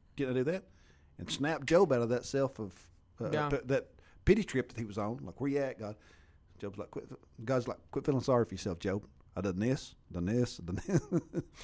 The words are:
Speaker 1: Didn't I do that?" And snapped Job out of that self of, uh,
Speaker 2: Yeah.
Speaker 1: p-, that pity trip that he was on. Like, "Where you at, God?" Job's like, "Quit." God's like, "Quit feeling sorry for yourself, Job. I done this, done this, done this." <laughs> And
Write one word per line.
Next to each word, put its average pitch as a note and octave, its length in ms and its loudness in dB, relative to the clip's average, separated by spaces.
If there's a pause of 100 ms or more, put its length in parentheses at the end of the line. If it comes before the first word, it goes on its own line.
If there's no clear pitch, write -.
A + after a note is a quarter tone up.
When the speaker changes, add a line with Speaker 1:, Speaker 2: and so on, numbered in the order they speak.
(160)
Speaker 1:
Didn't C3+ 160 -2
I B2 60 0
do B2+ 60 2
that?" F3 200 -2 (540)
And - 120 -10
snapped C#3+ 360 -2
Job E3 260 6
out A#2+ 100 4
of A#2 80 2
that B2 140 0
self C3+ 340 -2
of, G2+ 160 -8 (460)
uh, A2+ 120 -4
Speaker 2:
Yeah. D3+ 160 0
Speaker 1:
p-, C#3 180 0
that C3 220 0 (360)
pity G#3 200 6
trip B2+ 240 -2
that - 100 -14
he A2+ 60 -4
was G2+ 140 -8
on. G#2+ 240 -2
Like, F#2 180 -12
"Where C#3+ 100 -2
you C#3 80 0
at, C3+ 200 -4
God?" G#2 180 -10 (600)
Job's G2+ 200 -10
like, G2+ 120 -10
"Quit." - 180 -10 (360)
God's B2 240 0
like, A2+ 100 -8 (120)
"Quit C3+ 140 -2
feeling C3+ 160 4
sorry A#2+ 240 6
for - 100 -4
yourself, F#2 240 -4
Job. G2+ 280 0 (280)
I F#2+ 60 -2
done F#2 200 0
this, B2+ 340 0 (180)
done F2 140 -2
this, A#2 320 2
done F2+ 280 -6
this." F#3+ 200 4
<laughs> - 40 -12
And - 320 -2 (220)